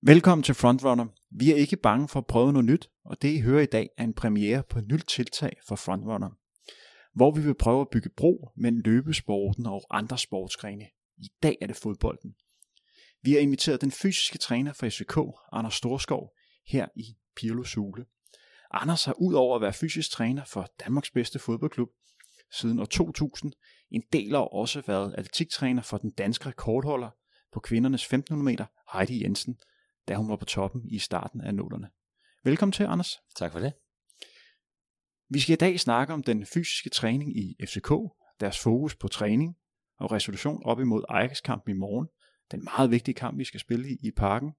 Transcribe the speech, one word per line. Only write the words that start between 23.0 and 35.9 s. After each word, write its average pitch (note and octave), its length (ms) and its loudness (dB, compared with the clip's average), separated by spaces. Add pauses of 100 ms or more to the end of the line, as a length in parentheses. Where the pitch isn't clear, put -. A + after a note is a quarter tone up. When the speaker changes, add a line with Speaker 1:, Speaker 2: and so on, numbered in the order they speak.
Speaker 1:
tusind, D3 420 -6 (380)
en A2+ 120 -4 (100)
del A#2 220 0
år C3+ 120 2
også A#2 400 -4
været G2 300 -2
atletiktræner B2+ 640 -2
for G#2+ 160 -8
den G#2+ 140 -6
danske A2+ 380 -4
rekordholder B2+ 600 -2 (440)
på G#2+ 60 -8
kvindernes B2 460 0
femten C#3+ 300 -2
hundrede C#3 160 0
meter, G#2 140 -4 (280)
Heidi G2 300 -2
Jensen, G2+ 360 -4 (480)
da G2 80 -4
hun G#2+ 140 -2
var G#2+ 60 -2
på - 100 -8
toppen G2 400 -4
i G#2+ 140 -6
starten - 420 -6
af G2+ 140 -4
nullerne. G2+ 340 -6 (540)
Velkommen D#3+ 280 4
til, G3+ 120 -2
Anders. F3 340 -4 (180)
Speaker 2:
Tak F2 160 -6
for E2+ 80 -8
det. C3+ 140 -4 (1600)
Speaker 1:
Vi C#3 100 0
skal D#3 140 4
i D#3 40 4
dag F3 220 2
snakke C3 340 0